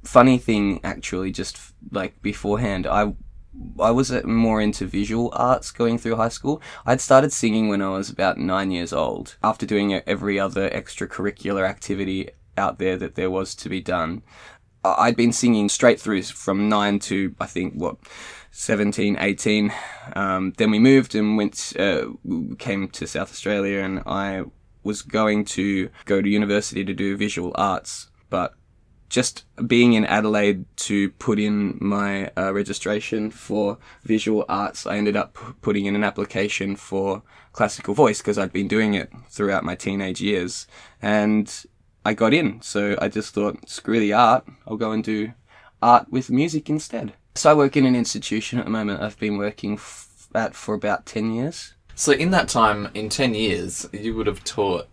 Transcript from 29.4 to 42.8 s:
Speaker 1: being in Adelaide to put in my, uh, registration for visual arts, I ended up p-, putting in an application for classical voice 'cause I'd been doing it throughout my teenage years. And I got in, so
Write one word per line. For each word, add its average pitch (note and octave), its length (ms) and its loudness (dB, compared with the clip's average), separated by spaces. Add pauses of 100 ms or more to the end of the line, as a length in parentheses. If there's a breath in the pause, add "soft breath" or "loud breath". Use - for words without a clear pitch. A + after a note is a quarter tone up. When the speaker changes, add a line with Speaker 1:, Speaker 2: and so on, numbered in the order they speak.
Speaker 1:
being A#2+ 280 8
in G#2+ 100 4
Adelaide G#2 600 2 (100)
to G2+ 360 0
put G#2+ 260 -2
in G#2 420 0
my, G2+ 560 -2
uh, F#2+ 160 -2
registration G#2 800 -4
for G#2 480 -4 (260 loud breath)
visual A2 460 0
arts, - 360 -4
I G#2 120 -4
ended G#2 180 0
up - 180 -4
p-, - 280 -18
putting G2+ 240 0
in G2+ 100 0
an G#2 80 0
application G2+ 720 -4
for G2 460 -4 (300 soft breath)
classical - 420 -2
voice A2+ 260 6
'cause G#2 160 -2
I'd F#2+ 160 -2
been G2 160 -2
doing G#2+ 240 2
it F2+ 180 -2 (200)
throughout G2 340 -2
my F2 100 -4
teenage G2 460 -6
years. F#2+ 460 -2 (340 loud breath)
And G#2 500 2 (540)
I G#2+ 80 2
got A2+ 220 4
in, D3+ 260 0
so G2+ 400 -2